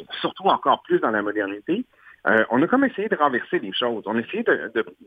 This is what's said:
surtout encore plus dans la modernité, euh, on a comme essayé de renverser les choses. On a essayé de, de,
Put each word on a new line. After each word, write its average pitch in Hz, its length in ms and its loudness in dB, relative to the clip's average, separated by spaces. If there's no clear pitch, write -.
surtout 175 260 0
encore 139 380 4
plus 175 160 0
dans 135 120 0
la 107 100 0
modernité, 104 640 -4
euh, 110 220 4
on 127 120 2
a 170 60 2
comme 262 160 2
essayé 220 240 -2
de 196 80 0
renverser 147 440 0
les 101 120 -8
choses. 117 340 -4
On 110 100 -2
a 117 40 2
essayé 190 240 -6
de, 107 320 0
de, 110 100 -2